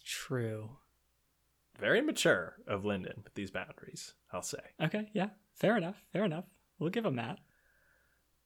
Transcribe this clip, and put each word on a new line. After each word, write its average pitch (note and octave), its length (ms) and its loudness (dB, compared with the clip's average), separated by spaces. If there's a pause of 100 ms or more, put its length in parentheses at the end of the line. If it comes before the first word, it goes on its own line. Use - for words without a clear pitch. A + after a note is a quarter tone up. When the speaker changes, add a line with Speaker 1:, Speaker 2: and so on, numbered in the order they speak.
Speaker 1:
true. A2 720 -4 (1000)
Speaker 2:
very C3+ 220 4
mature D#3 560 4 (100)
of G2+ 200 -2
Linden G2+ 400 -2
with - 80 -20
these G2+ 180 -6
boundaries, - 640 -10 (180)
I'll F#3 100 -4
say. - 200 -6 (200)
Speaker 1:
Okay, G#3 300 0
yeah. G3+ 200 0 (240)
Fair G3 200 4
enough, F#3 260 -2 (120)
fair F#3 100 2
enough. F3 220 0 (340)
We'll D3+ 100 0
give A3+ 160 0
him D3+ 120 2
that. A#2 220 -4 (1080)